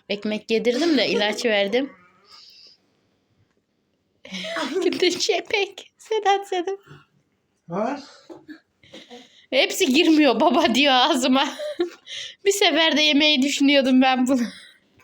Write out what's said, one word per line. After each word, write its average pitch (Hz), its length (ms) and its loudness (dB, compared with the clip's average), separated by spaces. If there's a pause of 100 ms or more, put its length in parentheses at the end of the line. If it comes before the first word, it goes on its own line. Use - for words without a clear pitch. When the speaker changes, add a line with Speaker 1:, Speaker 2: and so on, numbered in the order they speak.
Speaker 1:
ekmek 208 420 -8
yedirdim 247 460 0
de 202 100 0
ilaç 208 380 -2
verdim. 214 460 -2 (2250)
<laughs> 320 600 -8
Gitti 359 280 0 (120)
şepek. 381 720 -4
Sedat, 403 500 -2
Sedat. 370 320 -6 (920)
Speaker 2:
Ha? 226 300 -6 (1500)
Speaker 1:
Hepsi 285 440 0
girmiyor 302 460 4
baba 220 360 2
diyor 269 180 2
ağzıma. 262 500 2 (520)
<laughs> - 500 -18
Bir 392 60 4
seferde 320 500 2
yemeyi 302 400 4
düşünüyordum 277 600 2
ben 254 260 2
bunu. 254 140 0 (640)